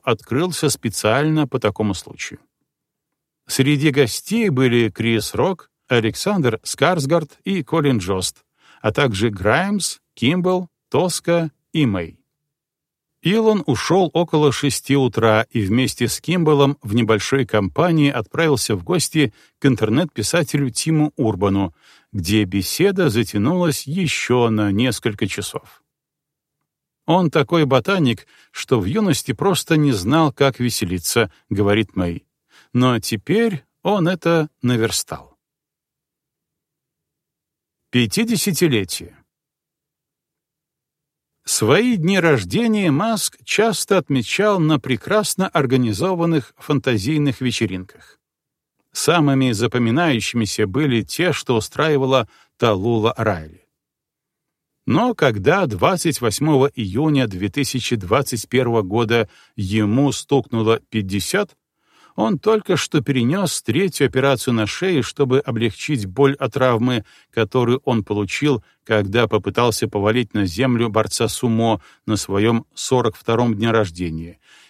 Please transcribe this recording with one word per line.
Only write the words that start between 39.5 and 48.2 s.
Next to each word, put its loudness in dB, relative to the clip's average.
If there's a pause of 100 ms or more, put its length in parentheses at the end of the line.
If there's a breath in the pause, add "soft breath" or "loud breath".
Свои 2
дни 2
рождения 2
Маск -2
часто 0
отмечал 0
на 2
прекрасно -2
организованных 0
фантазийных -2
вечеринках. -6 (720)